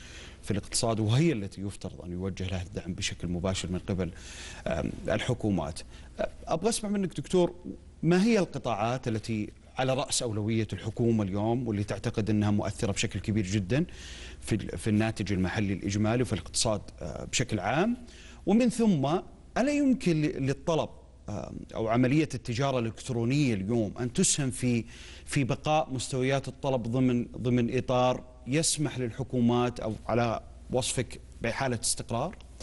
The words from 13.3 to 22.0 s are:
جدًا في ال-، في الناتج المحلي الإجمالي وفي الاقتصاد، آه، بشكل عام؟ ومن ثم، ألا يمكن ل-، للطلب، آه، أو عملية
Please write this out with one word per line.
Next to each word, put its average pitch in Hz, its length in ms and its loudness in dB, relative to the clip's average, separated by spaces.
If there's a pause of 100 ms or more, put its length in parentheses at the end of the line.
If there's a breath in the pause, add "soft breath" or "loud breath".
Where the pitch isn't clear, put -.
جدًا 107 400 2 (560 loud breath)
في - 140 0
ال-، - 220 -4
في 101 120 -2
الناتج 107 440 2
المحلي 95 400 0
الإجمالي 107 480 2
وفي 110 120 0
الاقتصاد، 104 480 0 (200)
آه، 67 240 -8
بشكل - 340 -2
عام؟ 156 380 2 (480 loud breath)
ومن 233 240 6
ثم، 196 360 4 (520)
ألا 254 140 2
يمكن 254 500 4
ل-، 151 240 0
للطلب، 131 440 0 (400)
آه، 101 220 -6 (240)
أو 110 120 -2
عملية 127 460 4